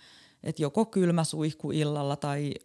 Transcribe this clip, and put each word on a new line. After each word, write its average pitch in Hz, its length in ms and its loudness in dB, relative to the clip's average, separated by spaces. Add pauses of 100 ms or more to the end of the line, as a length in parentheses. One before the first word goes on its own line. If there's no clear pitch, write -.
(440)
Et 156 160 -6
joko 156 260 2
kylmä 170 380 2
suihku 156 480 -4
illalla 147 440 0
tai 143 380 -2 (100)